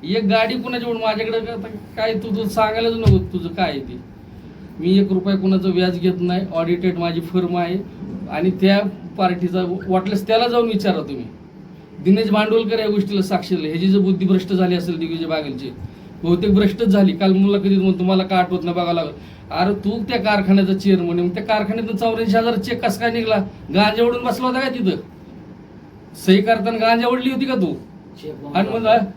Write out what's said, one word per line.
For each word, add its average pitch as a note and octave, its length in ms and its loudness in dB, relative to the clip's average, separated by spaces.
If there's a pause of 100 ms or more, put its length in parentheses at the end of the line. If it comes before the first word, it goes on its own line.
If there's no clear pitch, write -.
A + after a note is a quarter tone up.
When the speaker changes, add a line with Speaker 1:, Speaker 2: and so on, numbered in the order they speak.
Speaker 1:
एक G3+ 220 0
गाडी A3+ 300 2
कुणाची A#3+ 340 -4
ओढून, A3+ 120 -2
माझ्याकडे A3 360 -2
आता A3+ 160 -4 (440)
काय, A3 160 0
तू, G3 220 -4
तू A3 80 -2
सांगायलाच A3 500 0
नको A3 240 4 (160)
तुझं E3 160 -6
काय E3+ 200 -2
आहे C#3 100 -6
ते. B2 200 -12 (800)
मी F#3 200 2
एक F#3+ 140 2
रुपया F#3+ 220 0
कुणाचं F#3+ 360 0
व्याज F3+ 280 0
घेत F3+ 200 0
नाही, F3+ 220 0 (120)
ऑडिटेड F3 440 0
माझी E3+ 240 -2
फर्म F3+ 360 -2
आहे. F3 200 -2 (540)
आणि E3 200 0
त्या G3 280 4 (380)
पार्टीचा, F3+ 580 0 (120)
वाटल्यास F#3+ 400 0
त्याला A3+ 200 2
जाऊन A#3+ 200 2
विचारा F#3+ 300 0
तुम्ही, C#3 280 -8 (800)
दिनेश G3+ 260 4
भांडवलकर G#3+ 500 2
या A3 80 -2
गोष्टीला G3+ 340 0
साक्ष F#3 280 -2
दिले. D#3 200 -2
ह्याची E3+ 180 0
जर G3 120 4
बुद्धी F#3+ 260 2
भ्रष्ट F#3 280 2
झाली F3+ 220 2
असेल E3+ 220 -2
दिग्विजय E3 280 -4
बागलची, C#3 480 -6 (500)
बहुतेक F3 320 2
भ्रष्टच G#3 300 4
झाली. F#3+ 260 6
काल F#3+ 220 2
मुलाखतीत G3 480 4
म्हणतो, F#3 220 2
"मला F#3+ 200 2
का F#3+ 140 0
आठवत F3+ 260 0
नाही, E3+ 120 -2
बघावं F3 180 0
लागलं." D#3 180 -2 (400)
अरे F3+ 220 0
तू G#3 300 -4
त्या B3 140 -4
कारखान्याचा G3 560 4
चेअरमन F3+ 460 2
आहे, F3 80 0
मग F3 60 -2
त्या G3+ 100 -6
कारखान्यातून G#3+ 520 -2
चौऱ्याऐंशी A3+ 420 0
हजार A3+ 220 2
चेक A#3+ 260 -4
कसा G3 160 0
काय A#3 100 0
निघला? A3 240 0 (400)
गांजा G#3+ 280 4
ओढून A#3+ 200 0
बसला B3 240 -2
होता B3+ 120 0
का C4 100 -2
तिथं? G#3 280 -2 (1300)
सही F#3+ 160 8
करताना A3+ 360 0
गांजा A#3 300 2
ओढली B3+ 240 0
होती C4 140 -2
का C4 100 -2
तू? F3+ 180 0 (500)
Speaker 2:
चेक D3+ 100 -10
बाउन्स D3 240 -6
Speaker 1:
आणि G#3 120 0
मग A3+ 80 -4
Speaker 2:
झाला. A3 120 0
Speaker 1:
हा? A#3 80 6 (200)